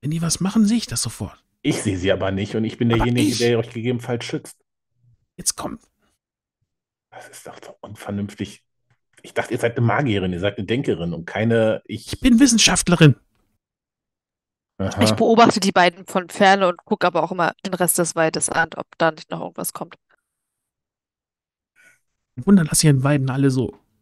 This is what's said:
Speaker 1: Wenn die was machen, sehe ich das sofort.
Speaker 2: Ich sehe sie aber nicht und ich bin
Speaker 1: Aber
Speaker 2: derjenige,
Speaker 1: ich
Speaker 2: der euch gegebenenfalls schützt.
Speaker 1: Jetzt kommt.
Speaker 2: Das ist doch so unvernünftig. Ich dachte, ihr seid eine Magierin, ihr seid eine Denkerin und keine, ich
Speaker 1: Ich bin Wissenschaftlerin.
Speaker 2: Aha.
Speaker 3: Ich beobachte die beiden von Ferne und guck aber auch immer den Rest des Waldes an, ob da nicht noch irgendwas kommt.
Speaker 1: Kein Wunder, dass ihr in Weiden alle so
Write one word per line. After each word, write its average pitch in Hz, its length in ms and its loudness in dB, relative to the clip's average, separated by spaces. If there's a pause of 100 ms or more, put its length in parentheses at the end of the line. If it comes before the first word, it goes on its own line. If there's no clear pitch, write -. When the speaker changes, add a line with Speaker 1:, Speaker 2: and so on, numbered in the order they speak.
Speaker 1:
Wenn 143 100 -6
die 165 100 -4
was 170 180 -2
machen, 196 260 2
sehe 226 120 2
ich - 100 -4
das 120 140 -6
sofort. - 420 -10 (180)
Speaker 2:
Ich 139 200 -2
sehe 98 160 -2
sie 92 140 0
aber 98 200 0
nicht 98 240 -4
und 110 100 0
ich 110 120 -8
bin 120 140 2
Speaker 1:
Aber 113 140 2
Speaker 2:
derjenige, 120 260 0
Speaker 1:
ich 110 60 -4
Speaker 2:
der 120 220 2
euch 113 100 -6
gegebenenfalls 120 560 -6
schützt. - 320 -10 (800)
Speaker 1:
Jetzt - 180 -6
kommt. - 260 -12 (1300)
Speaker 2:
Das - 200 -20
ist - 180 -20
doch - 160 -20
so - 160 -20
unvernünftig. 101 840 -10 (580)
Ich - 120 -20
dachte, - 200 -6
ihr 120 60 -4
seid 120 180 -2
eine 123 80 2
Magierin, 104 480 0
ihr 87 80 -6
seid 101 160 -2
eine 98 100 -8
Denkerin 87 460 -2
und 82 120 -10
keine, 110 600 0
ich - 280 -12
Speaker 1:
Ich - 60 -12
bin 240 200 4
Wissenschaftlerin. 180 760 6 (1600)
Speaker 2:
Aha. 95 240 -2
Speaker 3:
Ich 110 100 4
beobachte 226 480 4
die 196 100 0
beiden 180 340 2
von 180 240 -4
Ferne 196 380 4
und 175 160 -2
guck - 220 -4
aber 175 180 0
auch 170 80 -6
immer 175 220 -2 (120)
den 190 100 -6
Rest 175 240 -2
des 170 160 -2
Waldes 160 340 -2
an, 160 260 -2
ob - 120 -12 (100)
da 165 140 2
nicht 156 200 -16
noch 165 80 -10
irgendwas 175 320 -10
kommt. - 240 -14 (2500)
Speaker 1:
Kein 123 120 -10
Wunder, 196 180 6
dass - 180 -2
ihr 156 60 8
in 135 140 4
Weiden 139 260 0
alle 135 220 2
so 127 280 -4 (220)